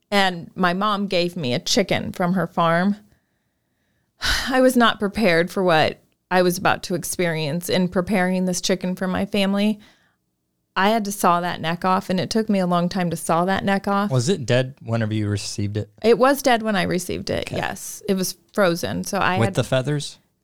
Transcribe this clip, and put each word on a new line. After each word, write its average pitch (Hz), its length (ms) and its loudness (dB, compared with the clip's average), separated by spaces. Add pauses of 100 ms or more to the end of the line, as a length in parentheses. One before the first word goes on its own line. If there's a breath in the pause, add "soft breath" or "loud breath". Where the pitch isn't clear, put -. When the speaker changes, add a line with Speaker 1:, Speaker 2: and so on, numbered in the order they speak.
(120)
Speaker 1:
And 190 440 0
my 175 180 0
mom 202 340 -2
gave 175 280 0
me 131 180 -2
a - 60 0
chicken - 540 -2
from 180 200 0
her 170 140 0
farm. 175 500 0 (1200)
<sighs> - 280 -2
I 262 120 4
was 254 160 6
not 233 220 4
prepared 190 520 2
for 196 120 -2
what 156 360 4 (320)
I 185 100 4
was 180 160 2
about 170 260 0
to 185 120 -4
experience 165 720 -4
in 180 200 2
preparing 185 560 0
this 180 160 -2
chicken 185 340 -2
for 190 120 -4
my 185 180 -2
family. 202 540 0 (1000 soft breath)
I 190 120 4
had 226 160 2
to 202 60 -6
saw 175 300 2
that 175 180 -4
neck 165 240 -2
off, 185 260 0
and 185 100 0
it 135 100 -2
took 220 200 0
me 196 100 2
a 180 80 2
long 175 200 2
time 175 220 -2
to 165 80 -4
saw 170 280 0
that 190 200 0
neck 196 220 0
off. 202 240 0
Speaker 2:
Was 127 180 2
it 165 160 -2
dead 131 360 0
whenever 113 320 -2
you 107 140 0
received 101 480 -4
it? 104 140 -4 (140)
Speaker 1:
It 220 160 4
was 277 240 2
dead 233 180 2
when 220 140 -2
I 175 80 0
received 175 480 -4
it, - 160 -4
Speaker 2:
Okay. - 100 -8
Speaker 1:
yes. - 500 -8
It 196 60 0
was 185 240 -2 (160)
frozen, 175 500 0
so 196 140 -6
I 185 220 0
Speaker 2:
With 196 80 4
Speaker 1:
had 190 80 -4
Speaker 2:
the 127 80 0
feathers? 143 560 -2 (240)